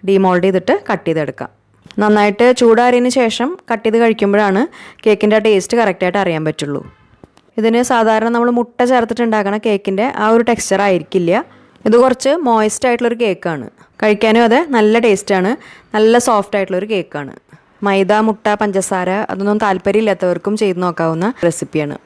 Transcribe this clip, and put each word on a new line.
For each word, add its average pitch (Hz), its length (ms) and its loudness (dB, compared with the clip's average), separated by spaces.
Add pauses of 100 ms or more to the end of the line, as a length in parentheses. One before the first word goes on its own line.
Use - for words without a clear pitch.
ഡീമോൾഡ് 190 380 2
ചെയ്തിട്ട് 190 300 0 (120)
കട്ട് 196 200 -4
ചെയ്തെടുക്കാം. 160 420 -6 (520)
നന്നായിട്ട് 208 440 2 (140)
ചൂടാറിയതിന് 247 580 4
ശേഷം 240 320 -2 (200)
കട്ട് 220 160 -6
ചെയ്ത് 220 180 0
കഴിക്കുമ്പോഴാണ് 208 580 2 (420)
കേക്കിൻ്റെ 214 360 2
ആ - 80 -10
ടേസ്റ്റ് 202 320 0
കറക്റ്റായിട്ട് 185 420 0
അറിയാൻ 160 260 -2
പറ്റുള്ളൂ. 147 340 -6 (800)
ഇതിന് 226 220 2 (100)
സാധാരണ 226 440 2
നമ്മൾ 240 140 0 (100)
മുട്ട 240 200 -8 (120)
ചേർത്തിട്ടുണ്ടാക്കണ 220 640 -2 (120)
കേക്കിൻ്റെ 202 400 -2 (160)
ആ 214 120 0
ഒരു 240 140 2
ടെക്സ്ചർ 196 380 -2
ആയിരിക്കില്ല. 180 560 0 (440)
ഇത് 220 160 4
കുറച്ച് 262 260 0 (180)
മോയ്സ്റ്റ് 220 400 0
ആയിട്ടുള്ളൊരു 240 360 -2
കേക്കാണ്. 170 440 -6 (340)
കഴിക്കാനും 214 440 2
അതെ, 233 120 4 (180)
നല്ല 220 280 4
ടേസ്റ്റാണ്, 196 460 0 (440)
നല്ല 220 320 4
സോഫ്റ്റ് 208 320 0
ആയിട്ടുള്ളൊരു 185 360 -4
കേക്കാണ്. 147 380 -8 (540)
മൈദ, 196 260 2 (160)
മുട്ട, 214 200 -4 (140)
പഞ്ചസാര 190 480 -2 (220)
അതൊന്നും 202 340 -2
താല്പര്യമില്ലാത്തവർക്കും 196 1000 -2
ചെയ്ത് 180 220 -2
നോക്കാവുന്ന 165 420 -2 (180)
റെസിപ്പിയാണ്. 151 600 -4